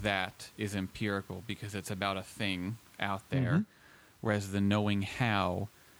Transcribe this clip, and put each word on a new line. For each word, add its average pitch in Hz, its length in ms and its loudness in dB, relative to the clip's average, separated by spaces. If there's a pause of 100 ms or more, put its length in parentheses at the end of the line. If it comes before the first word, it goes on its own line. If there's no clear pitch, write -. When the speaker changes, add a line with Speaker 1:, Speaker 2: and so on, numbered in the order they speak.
Speaker 1:
that 98 560 0
is 104 180 -2
empirical 95 680 -2
because 104 280 -8
it's 98 160 -6
about 98 280 0
a 92 40 -6
thing 95 540 -2 (240)
out 101 300 -2
there, 131 220 2
Speaker 2:
Mm-hmm. 185 100 4 (580)
Speaker 1:
whereas 104 320 0
the 101 80 2
knowing 101 420 4
how 98 640 0 (320)